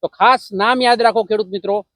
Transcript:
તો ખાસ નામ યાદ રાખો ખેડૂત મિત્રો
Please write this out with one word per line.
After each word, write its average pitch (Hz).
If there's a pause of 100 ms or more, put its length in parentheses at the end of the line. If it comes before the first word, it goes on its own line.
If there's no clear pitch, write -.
તો 165
ખાસ 240
નામ 226
યાદ 240
રાખો 226
ખેડૂત 214
મિત્રો 196